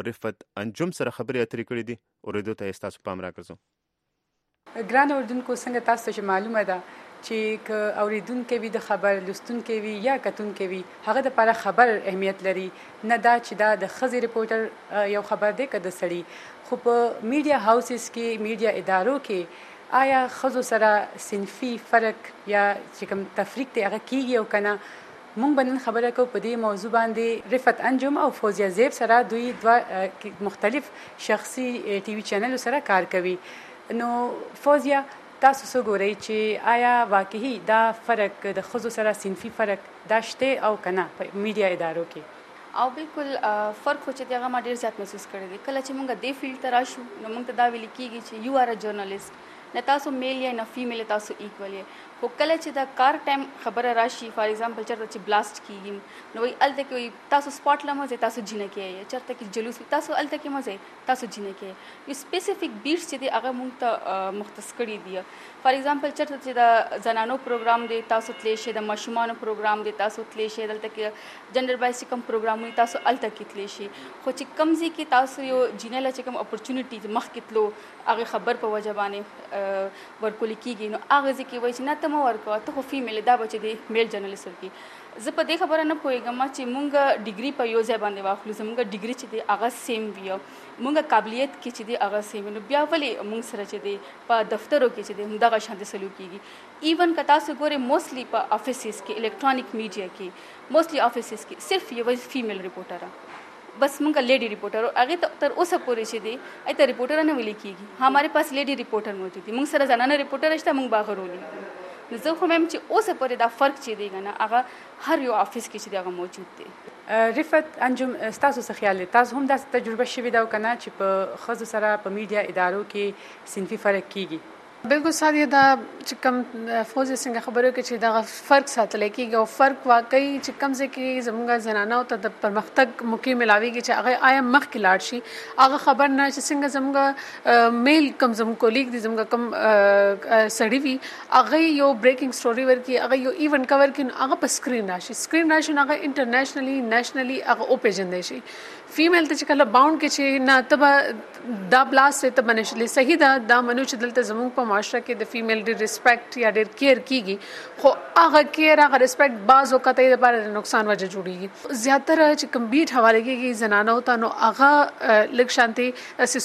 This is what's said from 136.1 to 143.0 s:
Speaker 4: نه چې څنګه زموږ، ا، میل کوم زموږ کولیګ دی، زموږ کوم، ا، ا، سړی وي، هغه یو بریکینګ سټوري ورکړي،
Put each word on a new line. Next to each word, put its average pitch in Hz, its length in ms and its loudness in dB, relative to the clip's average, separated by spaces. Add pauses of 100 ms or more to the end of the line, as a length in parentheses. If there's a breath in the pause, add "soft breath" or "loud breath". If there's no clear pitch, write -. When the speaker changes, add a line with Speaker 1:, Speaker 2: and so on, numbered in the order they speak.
Speaker 4:
نه 277 140 4
چې 277 180 -6
څنګه 285 280 0
زموږ، 277 200 0
ا، 240 720 4 (160)
میل 294 240 6 (140)
کوم 233 180 2
زموږ 226 140 -2 (100)
کولیګ 247 300 2
دی، 220 100 -6
زموږ 220 300 -2
کوم، 233 180 0
ا، 208 80 -2
ا، 202 960 6
سړی 240 300 2
وي، 262 100 -2 (400 loud breath)
هغه 254 240 6
یو 285 400 4
بریکینګ 262 300 4 (100)
سټوري 254 300 0
ورکړي، 247 220 0 (120)